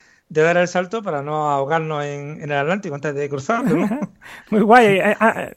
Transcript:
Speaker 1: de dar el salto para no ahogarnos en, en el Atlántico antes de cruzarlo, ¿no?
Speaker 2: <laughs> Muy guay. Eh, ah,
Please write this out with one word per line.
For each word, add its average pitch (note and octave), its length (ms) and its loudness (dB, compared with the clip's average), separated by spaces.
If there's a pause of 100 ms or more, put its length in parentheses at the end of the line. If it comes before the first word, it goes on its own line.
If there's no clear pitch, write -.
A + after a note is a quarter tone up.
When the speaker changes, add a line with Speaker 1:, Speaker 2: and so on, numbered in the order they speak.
(300)
Speaker 1:
de D#3 120 2
dar E3+ 140 4
el F3 100 2
salto F#3 360 -4
para E3 200 -6
no D3+ 280 -2
ahogarnos D3 560 -2
en, C#3+ 360 -10
en D3 80 -8
el C#3+ 60 -2
Atlántico E3 380 -2
antes D3 200 -6
de C#3+ 140 -4
cruzarlo, A3 580 -2
¿no? A#3 140 -4 (300)
Speaker 2:
<laughs> - 200 -20
Muy G#3 120 4
guay. A3+ 240 8 (120)
Eh, G3+ 220 2
ah, G#3+ 360 0